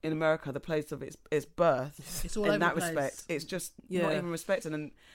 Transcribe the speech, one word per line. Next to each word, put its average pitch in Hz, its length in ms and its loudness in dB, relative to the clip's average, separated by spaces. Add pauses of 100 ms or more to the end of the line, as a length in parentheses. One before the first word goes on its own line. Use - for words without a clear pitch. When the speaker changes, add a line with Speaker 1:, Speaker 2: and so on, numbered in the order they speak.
Speaker 1:
in 156 100 -2
America, 156 400 0
the 135 80 -4
place 156 320 -2
of 143 100 -8
its, - 140 -12 (140)
its 147 160 2
birth, 143 800 2
Speaker 2:
It's - 100 -4
all 208 80 2
Speaker 1:
in 202 60 6
Speaker 2:
over 208 80 4
Speaker 1:
that 170 160 4
Speaker 2:
the 165 80 0
place. 165 120 -2
Speaker 1:
respect, 139 320 -2
it's 151 200 -2
just - 260 -6 (160)
Speaker 3:
Yeah. 180 140 0
Speaker 1:
not 160 100 2
even 170 180 0
respected. 165 440 -2
And 151 160 -6 (240)